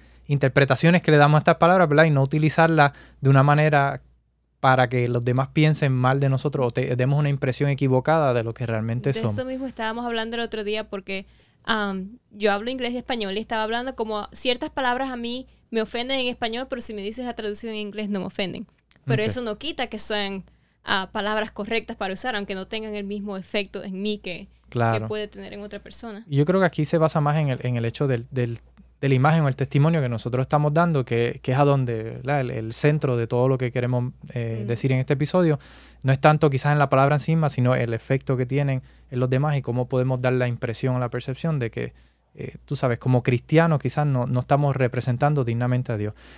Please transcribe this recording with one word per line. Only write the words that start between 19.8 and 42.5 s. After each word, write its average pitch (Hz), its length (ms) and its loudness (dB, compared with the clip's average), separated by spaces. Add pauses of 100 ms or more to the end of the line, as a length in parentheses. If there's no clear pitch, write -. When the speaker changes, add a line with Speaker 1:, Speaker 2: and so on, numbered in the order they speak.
Speaker 2:
que 226 120 -12
sean, 196 460 -4 (400)
ah, 190 260 0
palabras 214 400 -2
correctas 226 460 -6
para 190 160 -4
usar, 208 240 -6
aunque 202 180 -6
no 185 120 -10
tengan 220 280 -8
el 202 80 -6
mismo 202 320 -8
efecto 196 480 -6
en 190 180 -8
mí 208 180 -2
que, 185 280 -12
que - 220 -20
Speaker 1:
Claro. 113 400 0
Speaker 2:
puede 214 180 -6
tener 196 260 -16
en 202 80 -14
otra 208 180 -14
persona. 226 500 -16
Speaker 1:
Y 143 80 -2
yo 147 80 4
creo 185 160 2
que 185 60 2
aquí - 180 -2
se 170 120 -2
basa 160 220 2
más 147 180 0
en 147 120 0
el, 127 160 -2
en 123 100 -2
el 117 100 -2
hecho 139 220 -2
del, 123 240 -2
del 123 280 -4 (440)
de 135 60 2
la 135 60 6
imagen 151 280 4
o 139 60 2
el 131 80 -2
testimonio 151 420 2
que 131 80 0
nosotros 120 360 -2
estamos 147 300 0
dando, 165 300 2
que, 117 400 -2
que 131 80 -2
es 131 60 2
a 143 80 6
donde, 123 380 2
¿verdad? 123 360 -4
El, 123 120 -4
el 113 220 -6
centro 147 440 2
de 113 100 -2
todo 123 220 2
lo 131 80 2
que 123 120 -2
queremos, 123 440 -2 (200)
eh, 113 300 -4
Speaker 2:
Mm. - 40 -6
Speaker 1:
decir 120 260 0
en 131 60 2
este 131 160 0
episodio, 151 440 2 (440)
no 135 100 4
es 135 80 0
tanto 156 280 6
quizás 139 220 0
en 147 80 2
la 139 80 4
palabra 139 300 4
en - 20 0
sí 160 140 -2
misma, 160 160 2
sino 127 260 2
el 117 180 -2
efecto 131 440 -2
que 127 80 -2
tienen 135 360 -2 (300)
en 123 80 -4
los 127 100 0
demás 139 280 0
y 131 40 -2
cómo 123 280 -4
podemos 127 320 0
dar 127 100 2
la 123 160 0
impresión 120 480 -4
o 127 40 -2
la 123 100 -4
percepción 135 500 -4
de 117 100 -4
que, 120 220 -8 (420)
eh, - 300 -12